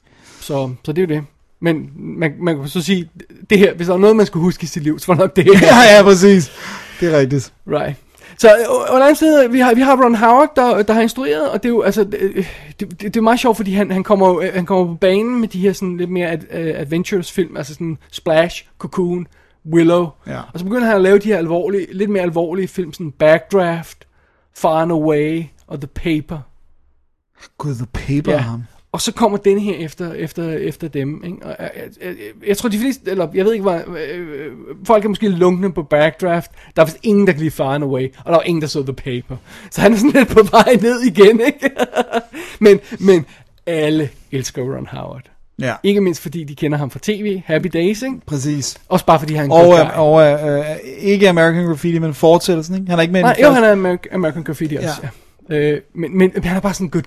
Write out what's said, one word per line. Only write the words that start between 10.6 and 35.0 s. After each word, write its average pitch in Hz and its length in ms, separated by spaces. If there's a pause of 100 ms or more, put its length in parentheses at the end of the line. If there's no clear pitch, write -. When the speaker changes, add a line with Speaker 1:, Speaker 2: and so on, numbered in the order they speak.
Speaker 1:
der 214 100
har 226 80
instrueret, 285 480
og 190 140
det 247 60
er 240 40
jo, 226 80
altså, 202 220
det, 196 420 (340)
det, 185 220
det 208 160
er 226 40
meget 226 180
sjovt, 233 180
fordi 196 160
han, 196 180
han 185 120
kommer 196 240
jo, 180 140
øh, 185 120
han 180 120
kommer 185 280
på 165 40
banen 214 420
med 220 80
de 185 120
her 190 140
sådan 180 240
lidt 175 120
mere 175 220
ad-, 160 140 (140)
øh, 160 180
adventures 170 540
film, 170 260
altså 151 160
sådan 160 240 (140)
Splash, 165 540 (120)
Cocoon, 175 500 (460)
Willow. 170 340 (200)
Speaker 2:
Ja. 131 120 (140)
Speaker 1:
Og 160 60
så 180 60
begynder 233 220
han 226 80
at 190 60
lave 196 180
de 202 80
her 208 100
alvorlige, 170 540
lidt 202 180
mere 196 140
alvorlige 170 440
film, 170 260
sådan 160 180
Backdraft, 165 840 (580)
Far 160 260
and 165 100
Away 156 520 (240)
og 156 140
The 143 60
Paper. 151 500 (1200)
Speaker 2:
Gud, 143 180
The 120 100
Paper, - 460
Speaker 1:
Ja. 151 60
Speaker 2:
ham. 117 260 (300)
Speaker 1:
Og 160 80
så 226 120
kommer 202 240
den 202 220
her 202 160
efter, 165 380
efter, 165 380
efter 160 360
dem, 143 380
ikke? 175 160
Og - 180
jeg, - 160
jeg, - 80 (180)
jeg, 180 140 (320)
jeg 202 100
tror, 240 120
de 208 100
fleste, 240 320
eller 185 220
jeg 190 120
ved 220 80
ikke, 208 100
hvad, 180 160 (340)
øh, 156 380 (340)
folk 214 200